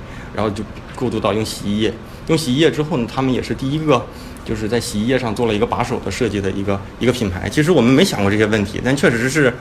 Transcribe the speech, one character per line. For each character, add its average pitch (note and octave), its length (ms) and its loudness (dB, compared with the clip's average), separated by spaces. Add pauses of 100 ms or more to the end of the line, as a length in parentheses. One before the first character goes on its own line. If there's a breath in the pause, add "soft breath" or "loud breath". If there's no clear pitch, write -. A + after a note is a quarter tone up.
(340 loud breath)
然 G2+ 100 0
后 A2 60 0
就 G2+ 140 -6 (320)
过 B2 120 -2
渡 G#2+ 120 -2
到 G2+ 120 2
用 G#2 120 0
洗 - 220 -8
衣 G#2 160 0
液。 G#2+ 120 0 (320 loud breath)
用 D#3+ 100 4
洗 B2+ 160 -2
衣 B2+ 40 2
液 D#3 120 6
之 C#3+ 140 0
后 D#3 140 -2
呢， A#2 160 0
他 C3+ 100 -2
们 C3 100 2
也 A2 80 0
是 A#2+ 140 -4
第 C3 160 -4
一 D3+ 80 -2
个， D3 260 2 (400 loud breath)
就 A#2 120 -4
是 G#2+ 120 -4
在 A#2 120 0
洗 G#2 200 -4
衣 A2 60 0
液 C3 100 2
上 A#2 160 -2
做 A#2+ 140 0
了 G#2+ 80 2
一 G#2 60 0
个 A#2 60 2
把 F#2+ 180 0
手 A2+ 200 -2
的 G#2 60 -4
设 A2 180 0
计 G2 120 -2
的 F#2+ 100 0
一 G2 140 -2
个， G2 160 0 (180)
一 A2+ 80 -2
个 B2+ 60 6
品 G#2+ 180 -2
牌。 F#2 180 -4
其 D3+ 140 2
实 D#3 80 2
我 D#3 100 6
们 A#2+ 140 6
没 A#2+ 100 6
想 - 160 0
过 G2 80 2
这 G2+ 80 2
些 A2 100 4
问 G#2 180 2
题， - 200 -4
但 C3 120 2
确 F#3 120 4
实 A#2+ 220 0
是 C#3 300 4